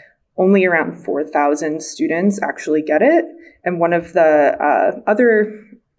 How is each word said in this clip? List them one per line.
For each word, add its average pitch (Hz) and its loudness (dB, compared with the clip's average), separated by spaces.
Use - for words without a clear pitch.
only 190 4
around 170 -2
four - -6
thousand 151 -2
students 170 -4
actually 151 -4
get 156 0
it. 311 2
And 180 -4
one 170 0
of 170 -4
the, 156 4
uh, 113 0
other, 214 0